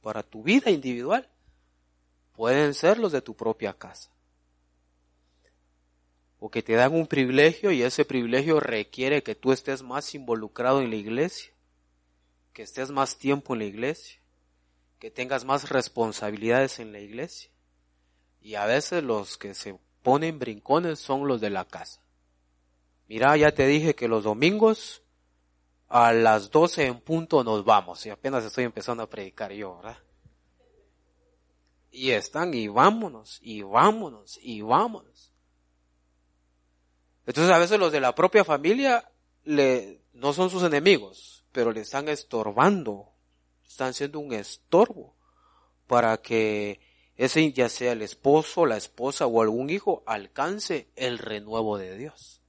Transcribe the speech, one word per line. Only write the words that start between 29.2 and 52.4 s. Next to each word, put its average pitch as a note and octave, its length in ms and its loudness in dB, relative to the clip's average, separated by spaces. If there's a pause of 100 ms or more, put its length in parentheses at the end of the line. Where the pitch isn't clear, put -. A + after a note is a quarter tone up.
yo, G2 240 -14
¿verdad? G2+ 200 -18 (1900)
Y C3 220 -2
están, D3+ 420 -2
y A2+ 140 -4
vámonos, C#3+ 760 0
y - 220 -12
vámonos, D#3+ 800 0
y A2 200 -10
vámonos. F#3 720 -2 (1900)
Entonces E3 280 2
a E3 40 8
veces F3+ 220 4
los E3+ 120 2
de D3+ 80 0
la B2+ 160 0
propia F#3 300 4
familia A3+ 640 0 (320)
le, C3 580 0 (120)
no C3+ 200 -2
son F3+ 160 0
sus F3+ 140 -2
enemigos, D3 880 0
pero A#2 200 0
le A2 100 -6
están C#3 280 -6
estorbando, A#2 1040 0 (520)
están C3 280 -6
siendo D3 260 -8
un C#3+ 140 -10
estorbo F3 840 -2 (720)
para A#2 340 2
que G#2+ 580 -2 (360)
ese, D3 360 2
ya B2+ 160 0
sea B2 260 -4
el A2 80 -6
esposo, D3+ 640 2
la A2+ 120 0
esposa C3+ 500 -6
o A2+ 140 4
algún A#2 280 0
hijo, F#3+ 360 -4
alcance C#3 880 -6
el B2 220 -6
renuevo G#2+ 600 -6
de F#2+ 200 -12
Dios. - 520 -18